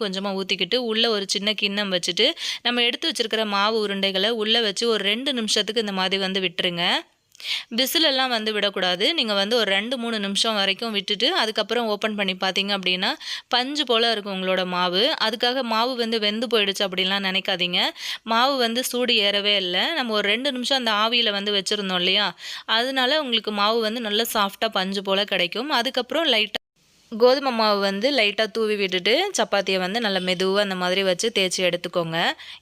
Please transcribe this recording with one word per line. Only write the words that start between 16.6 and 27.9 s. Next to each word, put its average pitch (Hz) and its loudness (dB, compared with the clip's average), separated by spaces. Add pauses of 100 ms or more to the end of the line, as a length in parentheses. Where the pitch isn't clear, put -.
அப்படின்லாம் 190 0
நினைக்காதீங்க. 185 0 (420)
மாவு 240 2
வந்து 233 0
சூடு 247 0
ஏறவே 202 2
இல்ல. 190 0
நம்ம 254 -2
ஒரு 208 2
ரெண்டு 247 0
நிமிஷம் 254 0
அந்த 226 0 (100)
ஆவியில 233 2
வந்து 202 -2
வச்சிருந்தோம் 190 -2
இல்லையா, 190 2 (380)
அதனால 262 0
உங்களுக்கு 226 -2
மாவு 220 2
வந்து 233 -4
நல்லா 220 0
சாஃப்டா 214 0 (100)
பஞ்சு 190 -2
போல 196 2
கிடைக்கும். 196 -2
அதுக்கப்புறம் 269 0
லைட்டா 214 -2 (500)
கோதுமை 254 4
மாவு 214 2
வந்து 196 0 (100)